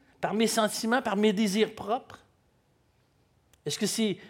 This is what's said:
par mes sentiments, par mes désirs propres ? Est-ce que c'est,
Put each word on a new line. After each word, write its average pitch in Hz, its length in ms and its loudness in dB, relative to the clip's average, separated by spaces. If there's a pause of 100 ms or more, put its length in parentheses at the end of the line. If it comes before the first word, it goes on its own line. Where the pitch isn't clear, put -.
(200)
par 175 140 -4
mes 220 140 2
sentiments, 226 540 0
par 214 140 -4
mes 214 160 4
désirs 208 420 2
propres ? 214 460 -8 (1500)
Est-ce 147 140 -6
que 208 80 0
c'est, 214 300 0 (120)